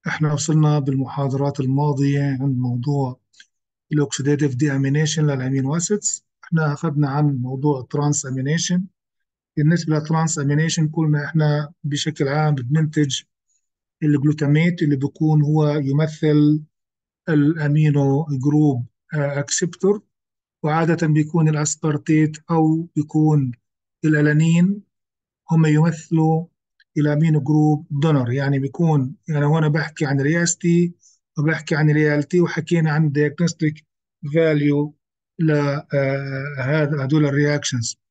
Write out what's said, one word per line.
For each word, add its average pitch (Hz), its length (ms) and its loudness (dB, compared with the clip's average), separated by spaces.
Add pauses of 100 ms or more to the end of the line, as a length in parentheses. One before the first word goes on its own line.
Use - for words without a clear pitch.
إحنا 156 260 -2
وصلنا 151 460 2
بالمحاضرات 139 800 -2
الماضية 139 800 0
عند 135 180 -2
موضوع 127 640 -4 (720)
الأوكسيديتيف 143 640 0
ديامينيشن 147 720 0
للأمينو 135 500 -2
أسيدز. - 500 -4 (180)
إحنا 160 280 0
أخذنا 147 380 -2
عن 147 140 0
موضوع 135 560 -2
الترانس 147 460 -2
أمينيشن. 151 580 -2 (720)
بالنسبة 156 380 2
للترانس 160 440 -2
أمينيشن، 151 500 0
قلنا 151 360 0
إحنا 151 480 0 (120)
بشكل 143 440 -4
عام 151 260 0
بننتج 147 680 -2 (800)
الجلوتاميت 151 800 2
اللي 147 140 0
بيكون 151 460 0
هو 151 260 2
يمثل 151 960 0 (680)
الأمينو 147 1000 2
جروب، 143 560 0 (280)
آه، 143 260 -2
acceptor، 190 640 -2 (600)
وعادة 165 440 0
بيكون 156 420 2
الأسبرتيت 151 880 0 (140)
أو 160 460 0
بيكون 151 560 0 (520)
الألانين 160 800 2 (680)
هم 160 160 4
يمثلوا 160 800 0 (500)
الأمينو 151 440 2
جروب 151 500 2
دونر. 139 420 0
يعني 139 260 -2
بيكون، 139 580 -2 (120)
يعني 147 160 -2
هون 156 240 2
بحكي 151 380 -2
عن 139 140 0
رياستي 170 760 0 (440)
وبحكي 156 380 -2
عن 151 140 4
ريالتي، 151 500 2
وحكينا 165 520 0
عن 151 200 0
diagnostic 151 760 -2 (480)
فاليو 147 600 2 (420)
ل، 160 120 2
آه، 139 1080 -2
هذا، 143 460 0
هدول 151 200 2
الرياكشنز. 143 760 -2 (100)